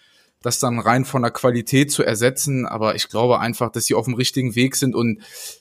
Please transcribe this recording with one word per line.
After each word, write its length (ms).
das 140
dann 220
rein 260
von 160
der 80
Qualität 640
zu 100
ersetzen. 640
Aber 300
ich 140
glaube 300
einfach, 320
dass 140
sie 80
auf 120
dem 100
richtigen 400
Weg 200
sind. 200
Und 260